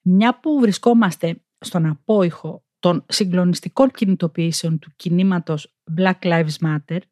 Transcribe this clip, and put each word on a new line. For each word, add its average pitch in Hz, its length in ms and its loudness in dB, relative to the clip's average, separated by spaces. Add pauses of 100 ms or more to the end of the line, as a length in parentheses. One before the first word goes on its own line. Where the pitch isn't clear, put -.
Μια 202 380 2
που 302 200 0
βρισκόμαστε 208 800 0 (180)
στον 165 260 -2
απόϊχο 170 760 -2 (160)
των - 280 0
συγκλονιστικών 180 840 0
κινητοποιήσεων 165 880 -2
του - 160 -16
κινήματος 175 800 -2 (220)
Black 185 240 0
Lives 165 440 0
Matter 156 340 -4 (120)